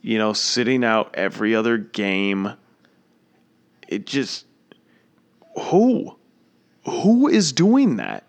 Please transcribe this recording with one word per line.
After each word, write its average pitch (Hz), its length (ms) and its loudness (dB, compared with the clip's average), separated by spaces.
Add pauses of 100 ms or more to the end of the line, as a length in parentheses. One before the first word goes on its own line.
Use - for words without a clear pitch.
you 110 160 -2
know, 107 160 0
sitting 123 500 0
out 110 300 0
every 107 400 -2
other 113 240 0
game, 98 760 -4 (1300)
it 101 200 -8
just, - 400 -6 (1080)
who? - 640 0 (680)
Who 233 440 2
is 170 240 2
doing 202 440 4
that? 52 320 -10